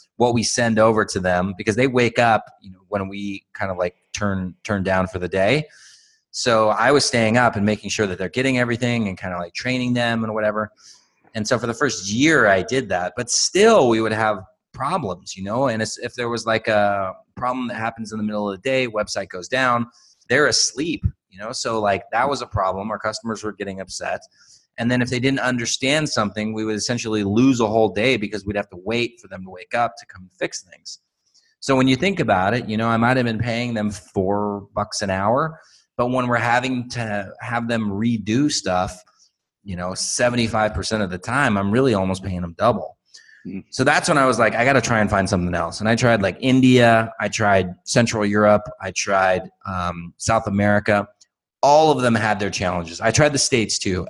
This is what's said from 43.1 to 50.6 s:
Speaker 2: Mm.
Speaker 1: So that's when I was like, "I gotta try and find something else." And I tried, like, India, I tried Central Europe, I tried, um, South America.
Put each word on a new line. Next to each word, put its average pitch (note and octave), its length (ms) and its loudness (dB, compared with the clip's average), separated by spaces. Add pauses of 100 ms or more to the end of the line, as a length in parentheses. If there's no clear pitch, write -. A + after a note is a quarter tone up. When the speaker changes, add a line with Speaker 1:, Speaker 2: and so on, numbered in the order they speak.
Speaker 2:
Mm. F#2+ 240 -10
Speaker 1:
So - 140 -2
that's D#3 240 2
when D#3+ 100 2
I C3+ 60 4
was B2 140 2
like, A2 160 4
"I A2+ 100 0
gotta C3+ 160 4
try A2+ 200 2
and G2+ 100 2
find G2 180 2
something F2+ 260 0
else." E2+ 260 -4
And G#2+ 80 0
I A#2 60 4
tried, A#2 280 4
like, F#2+ 180 -2
India, B2 800 6
I G#2 80 -2
tried G2 460 2 (100)
Central A2+ 400 2
Europe, G#2 380 4 (180)
I G2 100 -8
tried, F#2 600 0 (160)
um, F2 500 -8
South A2+ 300 -2
America. G2+ 600 2 (560)